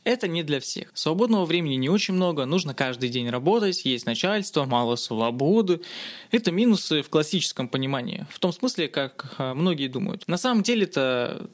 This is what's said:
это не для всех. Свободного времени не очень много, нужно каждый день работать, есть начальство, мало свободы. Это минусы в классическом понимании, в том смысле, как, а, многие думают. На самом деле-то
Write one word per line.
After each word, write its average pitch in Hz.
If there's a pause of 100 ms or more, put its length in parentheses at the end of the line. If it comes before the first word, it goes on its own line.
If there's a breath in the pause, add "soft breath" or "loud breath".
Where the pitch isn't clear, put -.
это 240
не 170
для 147
всех. -
Свободного 196
времени 160
не 131
очень 196
много, 175
нужно 151
каждый 127
день 120
работать, 180
есть 127
начальство, 180
мало 120
свободы. 139 (500 loud breath)
Это 226
минусы 185
в -
классическом 151
понимании, 135
в -
том 180
смысле, 190
как, 135
а, 131
многие 151
думают. -
На 170
самом 240
деле-то 139